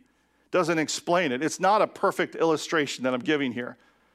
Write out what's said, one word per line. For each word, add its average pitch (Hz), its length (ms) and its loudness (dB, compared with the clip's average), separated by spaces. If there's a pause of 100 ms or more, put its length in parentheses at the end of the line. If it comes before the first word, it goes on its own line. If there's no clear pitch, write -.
(520)
doesn't 170 260 2
explain 165 540 0
it. 123 100 -2
It's 156 180 -2
not 190 220 4
a 160 60 2
perfect - 480 -2
illustration 151 680 0
that 127 80 2
I'm 127 80 -2
giving 139 320 0
here. 120 240 -10 (380)